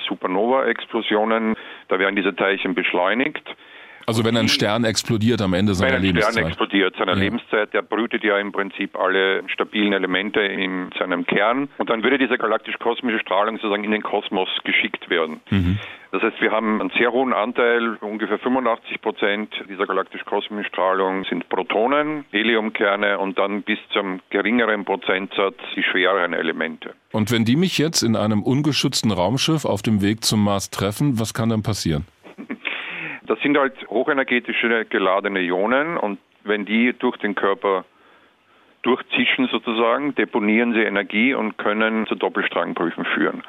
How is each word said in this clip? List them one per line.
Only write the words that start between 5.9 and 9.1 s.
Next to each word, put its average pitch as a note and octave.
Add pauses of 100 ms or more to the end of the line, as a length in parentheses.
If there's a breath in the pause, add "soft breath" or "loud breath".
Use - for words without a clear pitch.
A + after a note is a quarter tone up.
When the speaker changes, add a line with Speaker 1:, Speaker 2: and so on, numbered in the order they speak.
Speaker 1:
Wenn B2+
ein F#2+
Speaker 2:
Lebenszeit. F#2+
Speaker 1:
Stern A2+
explodiert F#2+
seiner F#2+
Speaker 2:
Ja. G2
Speaker 1:
Lebenszeit, G#2+
der G#2
brütet A2+
ja G2+
im G2+
Prinzip G2
alle F#2+